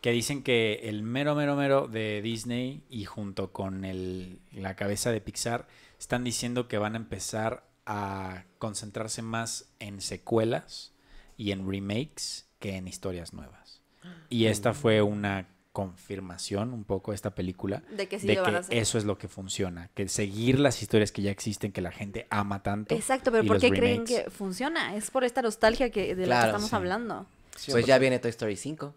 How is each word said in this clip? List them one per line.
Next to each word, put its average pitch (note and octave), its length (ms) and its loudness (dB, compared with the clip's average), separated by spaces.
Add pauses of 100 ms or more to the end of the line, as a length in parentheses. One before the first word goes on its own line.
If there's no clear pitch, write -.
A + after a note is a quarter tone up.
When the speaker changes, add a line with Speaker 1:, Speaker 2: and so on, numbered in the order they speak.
Speaker 1:
que A#2+ 100 2
dicen A#2+ 320 -2
que A2+ 300 4 (100)
el G#2+ 180 -4
mero, C#3 320 0
mero, C#3+ 220 2
mero C#3 320 4
de G#2+ 340 -2
Disney A#2+ 680 -4
y A2 160 -8
junto G2 480 -6
con F#2+ 320 -6
el, F#2 540 -6 (140)
la F#2+ 240 -8
cabeza G#2 340 -2
de A2 100 0
Pixar - 460 -4 (320)
están B2 240 -2
diciendo A#2+ 460 -2
que G#2+ 100 0
van G#2+ 160 0
a A#2 40 -4
empezar A2+ 680 -4 (200)
a G2 600 -6 (140)
concentrarse A2 640 -6
más A2+ 480 -6 (100)
en G2+ 200 -10
secuelas A2+ 920 -2 (440)
y G#2 140 -4
en F#2+ 180 -4
remakes G2+ 760 -6 (140)
que G2 160 -6
en F#2 100 -8
historias F2+ 460 -8
nuevas. - 500 -18 (460)
Y A2+ 180 4
esta A2 240 4
Speaker 2:
Mm. G#2+ 60 -2
Speaker 1:
fue G#2+ 260 6
una G2+ 460 0 (240)
confirmación F#2+ 1000 -6
un A2 120 -8
poco, G2+ 280 -4
esta G2+ 220 -6
película, G2 560 -4
Speaker 3:
De G3 180 -4
que F#3+ 120 -6
sí - 80 -2
Speaker 1:
de G3+ 80 6
Speaker 3:
lo F#3 60 2
van - 120 4
a - 40 2
Speaker 1:
que F3+ 80 -2
Speaker 3:
hacer. A#2 120 2
Speaker 1:
eso A2+ 200 2
es G#2 60 0
lo G2+ 140 0
que - 80 -12
funciona, F#2 680 -6
que G2 140 -2
seguir A2+ 520 2
las C#3 200 4
historias G#2+ 300 4
que G#2 120 -4
ya G2+ 100 0
existen, G2+ 400 -4
que - 80 -6
la F2+ 100 -4
gente G2+ 400 -10
ama G2+ 320 0
tanto, G#2 320 0
Speaker 3:
Exacto, C4 380 0
pero A3+ 100 4
Speaker 1:
y - 60 4
Speaker 3:
¿por A3 80 6
Speaker 1:
los F#2 60 6
Speaker 3:
qué B3 80 8
creen A#3+ 360 4
Speaker 1:
remakes. A#3 180 0
Speaker 3:
que - 60 -8
funciona? G#3 640 -4
Es G#3 160 -6
por B3+ 140 0
esta B3 180 0
nostalgia A3+ 480 4
que, F#3+ 240 0
de - 0 -
la F#3 80 -2
que - 40 2
Speaker 4:
Claro, A#2 220 8
Speaker 3:
estamos G#3 220 0
Speaker 4:
sí. A#3 60 0
Speaker 3:
hablando. F#3+ 500 -2 (240)
Speaker 4:
Pues - 80 -18
ya - 20 -16
Speaker 2:
Cien C#3 140 -4
por A#2 100 6
ciento. C3 160 10
Speaker 4:
viene B2+ 200 4
Toy A#2+ 100 0
Story G#2+ 260 -4
cinco. C#3+ 400 -10